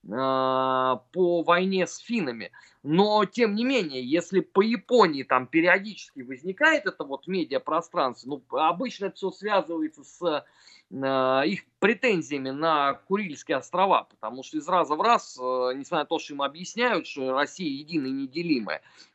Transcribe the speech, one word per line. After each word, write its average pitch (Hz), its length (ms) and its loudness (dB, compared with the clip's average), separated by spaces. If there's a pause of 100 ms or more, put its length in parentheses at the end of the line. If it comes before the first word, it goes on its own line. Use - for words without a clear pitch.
по 131 1400 0
войне 180 420 2
с - 120 -14
финнами. 127 540 -4 (320)
Но, 208 420 4
тем 214 300 0
не 233 80 0
менее, 165 400 -2
если 170 360 0
по 196 220 2
Японии 202 600 2
там 127 240 2
периодически 180 760 0
возникает 185 640 0
это 156 180 -6
вот 139 240 -10
медиапространство, 147 1000 -4
ну, 135 280 -8
обычно 180 480 -2
это 190 100 -8
все 190 160 -6
связывается 165 720 -4
с, 156 400 -4 (480)
э, 135 560 2
их 196 140 -4 (180)
претензиями 160 680 0
на 143 440 2
Курильские 160 640 -4
острова, 175 520 2
потому 123 340 -10
что 156 140 -8
из 147 100 -8
раза 156 280 2
в 175 60 -2
раз, 220 380 0
э, 127 360 -2
несмотря 147 280 -4
на - 20 -6
то, 160 140 -2
что 147 140 -12
им 139 80 -6
объясняют, 180 680 -2
что 131 260 -4
Россия 143 360 -2
единая 147 400 -4
и 135 40 -4
неделимая, 135 680 -4 (320)